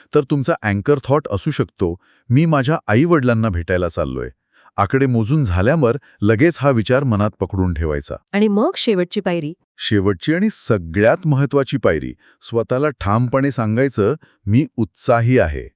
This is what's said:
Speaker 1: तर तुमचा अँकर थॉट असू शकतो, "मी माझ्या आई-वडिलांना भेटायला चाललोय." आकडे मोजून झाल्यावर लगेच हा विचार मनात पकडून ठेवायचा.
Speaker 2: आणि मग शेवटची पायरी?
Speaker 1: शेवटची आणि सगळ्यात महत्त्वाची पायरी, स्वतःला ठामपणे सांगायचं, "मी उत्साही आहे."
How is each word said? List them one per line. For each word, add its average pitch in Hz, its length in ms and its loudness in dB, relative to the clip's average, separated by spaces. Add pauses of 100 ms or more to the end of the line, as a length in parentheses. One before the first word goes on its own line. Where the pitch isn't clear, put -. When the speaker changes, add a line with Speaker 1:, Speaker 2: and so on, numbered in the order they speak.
(120)
Speaker 1:
तर 147 180 2
तुमचा 147 320 0
अँकर 107 420 0
थॉट 147 260 0
असू - 200 -4
शकतो, 95 440 -4 (360)
"मी 135 160 4
माझ्या 147 400 0
आई-वडिलांना 123 600 2
भेटायला 90 400 -2
चाललोय." 65 400 -6 (500)
आकडे 131 280 0
मोजून 123 380 0
झाल्यावर 117 520 2 (260)
लगेच 110 380 2
हा 139 100 2
विचार 127 340 2
मनात 107 260 0 (100)
पकडून 92 340 -2
ठेवायचा. 73 420 -4 (160)
Speaker 2:
आणि 208 160 2
मग 208 280 0
शेवटची 185 440 -2
पायरी? 170 320 -4 (260)
Speaker 1:
शेवटची 101 560 0
आणि 196 160 0
सगळ्यात 107 760 0
महत्त्वाची 139 500 0
पायरी, 76 360 0 (300)
स्वतःला 127 460 -2 (120)
ठामपणे 123 500 0
सांगायचं, 117 640 0 (320)
"मी 120 200 2 (100)
उत्साही 120 640 2
आहे." 76 380 -2